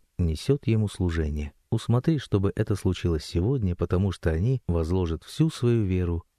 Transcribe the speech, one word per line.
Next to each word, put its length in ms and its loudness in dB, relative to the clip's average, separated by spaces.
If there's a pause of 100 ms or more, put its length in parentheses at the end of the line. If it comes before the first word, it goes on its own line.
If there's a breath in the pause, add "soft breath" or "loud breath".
(180)
несёт 500 0
Ему 200 2
служение. 640 -2 (200)
Усмотри, 480 0
чтобы 360 0
это 200 0
случилось 500 0
сегодня, 500 0
потому 380 0
что 160 -2
они 380 0
возложат 560 0
всю 260 0
свою 340 0
веру 400 0 (160)